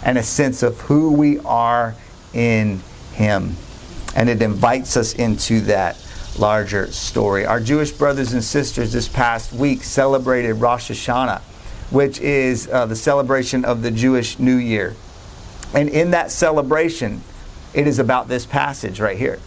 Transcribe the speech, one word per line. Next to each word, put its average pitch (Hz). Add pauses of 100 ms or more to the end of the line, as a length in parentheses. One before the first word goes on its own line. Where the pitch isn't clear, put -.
and 127
a 120
sense 131
of 120
who 156
we 147
are 117 (380)
in 110 (320)
Him. 95 (580)
And 117
it 113
invites 117
us 113
into 113
that 98 (360)
larger 104
story. 101
Our 117
Jewish 147
brothers 139
and 123
sisters 123
this 117
past 117
week 131
celebrated 127
Rosh 120
Hashanah, 123 (500)
which 135
is, 131
uh, 120
the 110
celebration 131
of 120
the 117
Jewish 120
New 127
Year. 107 (800)
And 147
in 170
that 170
celebration, 156 (520)
it 143
is 131
about 127
this 123
passage 123
right 101
here. -